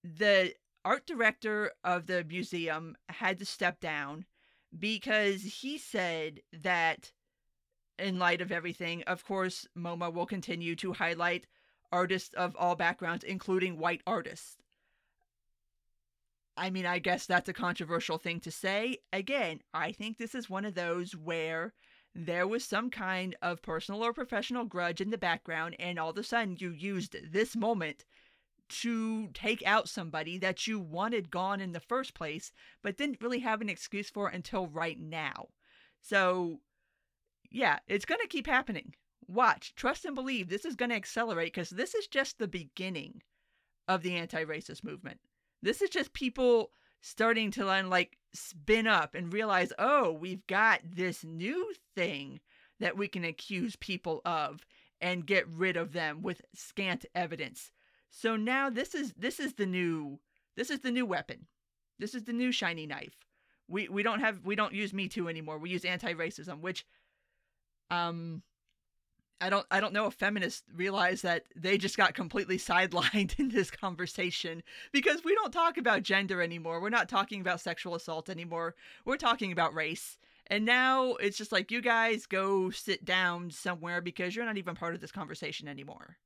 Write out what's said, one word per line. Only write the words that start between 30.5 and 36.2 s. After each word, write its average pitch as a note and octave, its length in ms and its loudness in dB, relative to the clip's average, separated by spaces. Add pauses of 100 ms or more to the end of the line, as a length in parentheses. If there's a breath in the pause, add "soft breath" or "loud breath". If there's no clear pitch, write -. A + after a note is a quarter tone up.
you A3 120 0
wanted F3+ 520 -2
gone F#3+ 300 0
in F#3 100 -4
the E3+ 80 -6
first C4 340 -2
place, D#3 380 -6 (300 loud breath)
but G3+ 160 -4
didn't C#4+ 240 -2
really A#3+ 180 0
have A3 220 0
an G#3 80 -2
excuse G3+ 400 -6
for G3+ 180 -2
until F#3 400 -4
right D#3+ 320 -4
now. D#3 500 -6 (520 soft breath)
So, F3+ 600 4 (880)